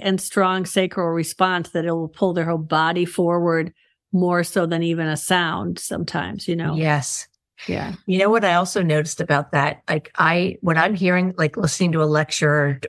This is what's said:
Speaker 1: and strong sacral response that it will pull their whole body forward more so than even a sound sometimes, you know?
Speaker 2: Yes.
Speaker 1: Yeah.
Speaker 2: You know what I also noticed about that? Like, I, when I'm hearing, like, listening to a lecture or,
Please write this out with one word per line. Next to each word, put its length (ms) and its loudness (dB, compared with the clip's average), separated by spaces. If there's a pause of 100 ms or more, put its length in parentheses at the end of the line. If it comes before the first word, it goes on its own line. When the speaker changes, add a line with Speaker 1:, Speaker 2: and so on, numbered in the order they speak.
Speaker 1:
and 180 0
strong 440 0
sacral 420 -2
response 640 0
that 160 -4
it 60 -2
will 180 -2
pull 240 0
their 120 0
whole 120 0
body 480 0
forward 680 0 (380)
more 320 2
so 220 0
than 180 0
even 240 0
a 100 0
sound 600 -2
sometimes, 680 -6
you 80 -2
know? 200 -2
Speaker 2:
Yes. 520 -2 (400)
Speaker 1:
Yeah. 260 -6 (120)
Speaker 2:
You 140 2
know 100 4
what 160 2
I 80 4
also 300 0
noticed 360 0
about 340 0
that? 360 0
Like, 280 -4
I, 440 2
when 160 2
I'm 160 2
hearing, 440 2
like, 200 0
listening 360 0
to 100 2
a 20 4
lecture 460 2
or, 380 2